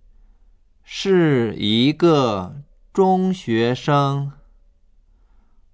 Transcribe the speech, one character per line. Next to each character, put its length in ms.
是 760
一 340
个 720
中 440
学 400
生。 580